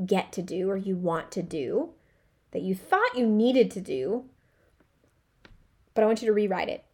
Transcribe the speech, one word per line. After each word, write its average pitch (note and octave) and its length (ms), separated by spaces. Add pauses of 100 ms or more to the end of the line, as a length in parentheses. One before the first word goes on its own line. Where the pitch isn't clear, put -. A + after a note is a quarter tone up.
get F#3 280
to F#3+ 100
do F#3 260
or G3 80
you F#3+ 200
want E3+ 360
to - 120
do E3+ 480 (580)
that - 140
you F#3+ 100
thought G#4+ 420
you B3 120
needed A3 420
to F#3+ 100
do, F3+ 460 (1700)
but G#3+ 100
I G#3+ 40
want A3+ 160
you - 20
to A3 80
rewrite G3 340
it. - 160 (100)